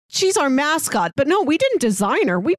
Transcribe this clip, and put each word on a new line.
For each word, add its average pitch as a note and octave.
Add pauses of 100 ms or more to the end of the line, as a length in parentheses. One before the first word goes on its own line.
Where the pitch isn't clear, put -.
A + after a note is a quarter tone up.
she's G4
our C#4+
mascot, C4
but C#4
no, F#4+
we D4+
didn't B4+
design A3+
her. F3+
We D4+